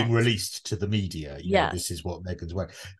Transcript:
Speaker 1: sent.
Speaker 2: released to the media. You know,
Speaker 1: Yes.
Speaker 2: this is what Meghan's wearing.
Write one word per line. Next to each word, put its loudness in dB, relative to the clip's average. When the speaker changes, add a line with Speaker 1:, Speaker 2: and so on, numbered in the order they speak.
Speaker 1:
sent. 4
Speaker 2:
released 2
to -2
the 0
media. 0
You -2
know, 8
Speaker 1:
Yes. 2
Speaker 2:
this -4
is -6
what -6
Meghan's -6
wearing. -4